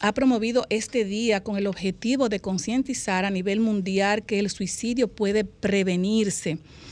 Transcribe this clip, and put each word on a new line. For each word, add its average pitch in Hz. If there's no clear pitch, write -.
ha 208
promovido 240
este 220
día 208
con 208
el 202
objetivo 226
de 208
concientizar 196
a 196
nivel 196
mundial 202
que 202
el 202
suicidio 226
puede 208
prevenirse. 190